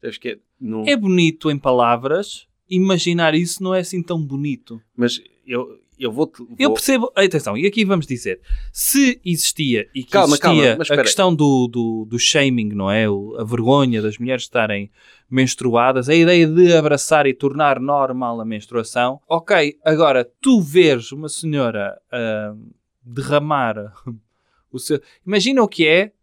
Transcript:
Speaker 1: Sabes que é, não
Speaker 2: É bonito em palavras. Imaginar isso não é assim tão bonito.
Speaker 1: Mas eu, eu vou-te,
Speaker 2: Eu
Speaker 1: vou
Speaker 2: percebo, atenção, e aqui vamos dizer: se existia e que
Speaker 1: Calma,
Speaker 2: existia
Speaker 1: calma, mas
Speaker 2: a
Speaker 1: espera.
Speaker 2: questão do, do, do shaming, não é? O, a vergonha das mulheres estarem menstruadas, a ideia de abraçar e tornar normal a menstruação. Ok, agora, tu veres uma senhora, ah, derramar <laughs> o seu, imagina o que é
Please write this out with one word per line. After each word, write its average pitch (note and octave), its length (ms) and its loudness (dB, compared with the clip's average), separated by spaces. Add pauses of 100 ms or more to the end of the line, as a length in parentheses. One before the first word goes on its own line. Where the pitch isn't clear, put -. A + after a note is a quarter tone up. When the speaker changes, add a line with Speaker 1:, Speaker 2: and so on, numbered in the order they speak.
Speaker 1:
Sabes A#2 160 -12
que C3 120 -12
é, A2 100 -12 (200)
não A2 280 -8
Speaker 2:
É C#4+ 80 2
bonito F3 560 0
em C#3+ 80 -4
palavras. B2+ 880 0 (200)
Imaginar F3 680 0
isso E3+ 260 -2
não F#3 140 -2
é F#3 60 0
assim F3 200 -6
tão E3+ 220 -6
bonito. C3+ 580 -8 (140)
Speaker 1:
Mas A#2+ 260 -2 (240)
eu, B2 340 -8 (200)
eu B2 120 -6
vou-te, D3 300 -4 (160)
Speaker 2:
Eu C4+ 120 2
Speaker 1:
vou - 60 2
Speaker 2:
percebo, B3+ 400 0
atenção, F#3+ 420 0
e D#3 80 -2
aqui G#3 180 0
vamos F#3 220 0
dizer: G#2+ 340 -8 (320)
se C4+ 540 0
existia C#3+ 680 -2
e C3 100 -10
que - 80 -14
Speaker 1:
Calma, E3+ 240 4
Speaker 2:
existia E3 140 2
Speaker 1:
calma, D#3 120 4 (160)
mas - 20 -8
Speaker 2:
a E3 40 -2
Speaker 1:
espera. C#3+ 180 0
Speaker 2:
questão F#3 340 2
do, C3+ 320 4
do, A2+ 380 -4
do A2+ 140 -8
shaming, B2 500 0
não G2+ 200 -4
é? G#2+ 200 0
O, G2+ 300 -6
a A2+ 40 -6
vergonha A#2+ 580 0
das G#2+ 180 -4
mulheres B2 240 -4
estarem G#2 480 -4 (380)
menstruadas, B2+ 800 0
a D#3 60 4
ideia E3+ 320 6
de E3+ 260 6
abraçar D3+ 520 2
e C3+ 80 2
tornar C#3 460 0
normal B2+ 600 -2
a A2 60 -8
menstruação. A#2+ 840 -4
Ok, D#3+ 560 0
agora, D3+ 400 4 (160)
tu B3 220 4
veres D3 500 2
uma D3+ 160 -12
senhora, B2 720 -4 (120)
ah, G#2+ 440 -6 (480)
derramar B2+ 880 -4 (360)
<laughs> - 420 -20
o C3 80 -12
seu, C#3+ 220 -4 (240)
imagina G#3+ 380 0
o G3+ 40 2
que E3 200 0
é F#3 360 2